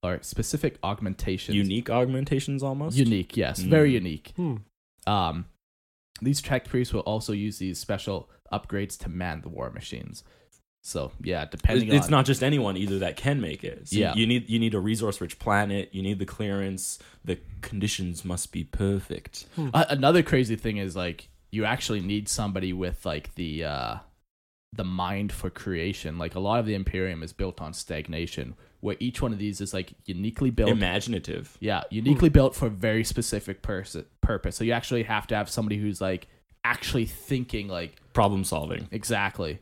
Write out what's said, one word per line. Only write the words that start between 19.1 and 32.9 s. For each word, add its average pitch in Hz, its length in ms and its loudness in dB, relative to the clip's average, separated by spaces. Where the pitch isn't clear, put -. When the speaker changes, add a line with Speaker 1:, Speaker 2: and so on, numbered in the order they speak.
Speaker 3:
Hmm. 151 180 -2
Speaker 1:
A-, 151 160 6
another 147 340 6
crazy 127 320 2
thing 107 220 -2
is, 95 180 -4
like, 87 320 -6
you 107 140 0
actually 110 340 0
need 104 300 -2
somebody 95 420 -2
with, 90 340 -4
like, 78 300 -6
the, 80 300 -4
uh, 65 300 -4
the 98 140 -4
mind 92 480 -2
for - 160 -6
creation. 85 680 -4
Like, 87 180 -4
a 92 40 -4
lot 101 220 2
of 113 40 0
the 107 100 0
Imperium 92 480 -2
is 78 100 -12
built 92 260 -6
on 78 140 -10
stagnation, 78 840 -6
where 104 220 -2
each 123 200 -4
one 120 120 0
of 104 40 -4
these 101 220 -4
is, 101 140 -6
like, 92 200 -6
uniquely 104 440 0
built. 110 220 4
Speaker 2:
Imaginative. 92 880 0
Speaker 1:
Yeah, 104 320 0
uniquely 135 380 8
Speaker 3:
Hmm. 147 40 2
Speaker 1:
built 135 220 10
for 135 120 0
a 110 40 0
very 110 320 2